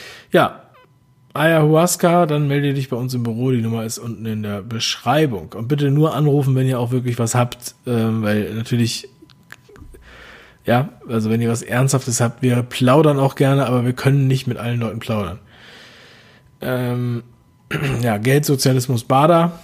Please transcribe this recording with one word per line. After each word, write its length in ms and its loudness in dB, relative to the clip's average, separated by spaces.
Ja, 320 0
Ayahuasca, 960 4
dann 220 0
melde 260 0
dich 140 -4
bei 80 -6
uns 180 -4
im 80 -2
Büro, 300 -2
die 100 2
Nummer 220 -2
ist 140 -8
unten 280 -10
in 160 -4
der 200 -6
Beschreibung. 880 -2
Und 160 -8
bitte 240 0
nur 200 4
anrufen, 440 2
wenn 100 2
ihr 140 0
auch 100 -2
wirklich 300 -2
was 160 0
habt, 400 -4
ähm, 360 0
weil 320 0
natürlich, 540 -2
ja, 220 2
also 220 -2
wenn 100 0
ihr 100 0
was 120 -4
Ernsthaftes 580 0
habt, 220 -2
wir 220 0
plaudern 560 2
auch 160 0
gerne, 300 2
aber 180 0
wir 80 0
können 340 0
nicht 220 0
mit 80 -4
allen 240 -4
Leuten 180 -6
plaudern. 400 -6
Ähm, 640 -4
<clears throat> 320 -4
ja, 160 0
Geldsozialismus 840 0
Bader, 600 4